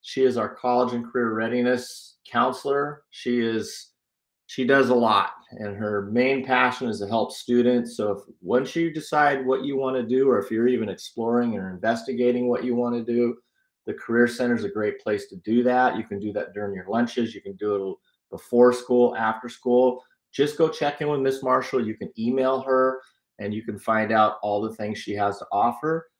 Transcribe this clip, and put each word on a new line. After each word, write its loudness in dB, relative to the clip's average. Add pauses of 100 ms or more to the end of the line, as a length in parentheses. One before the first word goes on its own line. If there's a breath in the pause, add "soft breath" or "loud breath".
She -2
is 4
our -2
college 0
and -4
career -2
readiness -2 (120)
counselor. -2
She -2
is, -4 (580)
she -4
does 6
a 6
lot, 4 (220)
and -8
her -2
main 2
passion 0
is -4
to -4
help 0
students. 2
So -2
if, -6 (220)
once 0
you 0
decide 0
what 0
you -4
wanna -2
do, 2
or 4
if -4
you're 2
even 0
exploring -2
or -8
investigating 0
what -2
you -2
wanna -2
do, 0 (500)
the -8
Career 2
Center 0
is -4
a -4
great -2
place -2
to -18
do 2
that. 4
You -6
can -8
do -6
that -6
during -6
your -10
lunches. -2
You -16
can -12
do -2
it -10 (340)
before 6
school, 2
after -4
school. 2 (300 loud breath)
Just 0
go 4
check -4
in -2
with 0
Miss 0
Marshall. 0
You -6
can -12
email 0
her, 2 (400 loud breath)
and -6
you -6
can -8
find 0
out 4
all -2
the -6
things -8
she -10
has -2
to -14
offer. 0 (120)